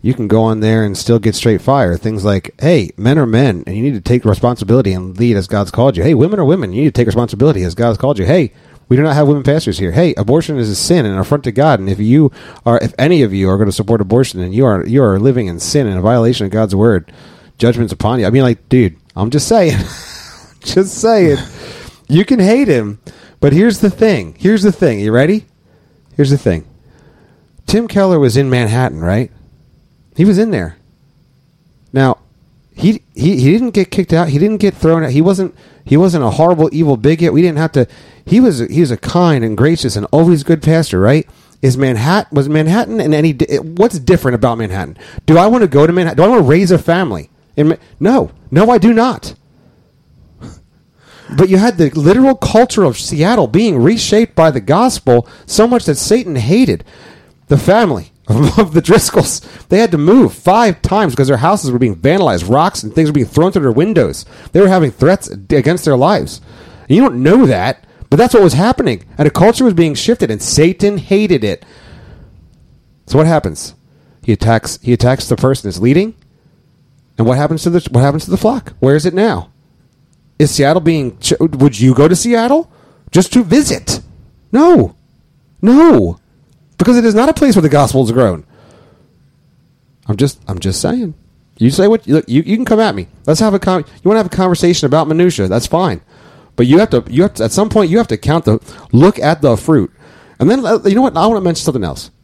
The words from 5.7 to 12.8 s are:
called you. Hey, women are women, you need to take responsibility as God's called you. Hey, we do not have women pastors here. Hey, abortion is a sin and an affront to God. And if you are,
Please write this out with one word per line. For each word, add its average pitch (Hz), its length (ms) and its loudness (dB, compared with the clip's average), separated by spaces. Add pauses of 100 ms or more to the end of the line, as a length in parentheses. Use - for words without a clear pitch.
called 120 260 0
you. 82 60 -4
Hey, 156 100 2
women 170 260 0
are 156 60 0
women, 135 280 -2
you 123 100 -2
need 147 100 0
to - 60 -4
take 120 80 2
responsibility 113 560 -2
as 87 100 -6
God's 113 240 -2
called 131 220 -2
you. 90 60 -2
Hey, 147 260 0 (360)
we 123 100 2
do 139 60 2
not 151 120 0
have 147 120 2
women 143 140 0
pastors 127 380 -2
here. 90 140 -4
Hey, 160 200 2
abortion 139 460 -2
is 110 100 -4
a 98 60 -4
sin 160 300 0
and 98 100 -4
an 95 40 -4
affront 139 260 -2
to 123 60 -4
God. 131 280 0
And 95 100 -6
if 98 100 -4
you 131 320 2 (360)
are, 120 160 2